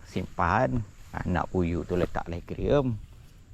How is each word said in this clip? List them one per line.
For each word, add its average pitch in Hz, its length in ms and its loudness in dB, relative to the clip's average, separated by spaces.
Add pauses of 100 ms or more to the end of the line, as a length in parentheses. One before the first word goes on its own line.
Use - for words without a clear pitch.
Simpan. 107 720 2 (320)
Anak 87 400 0
puyuh 85 320 2
tu - 80 -2
letak - 320 0
dalam 85 160 -6
aquarium. 117 560 2 (560)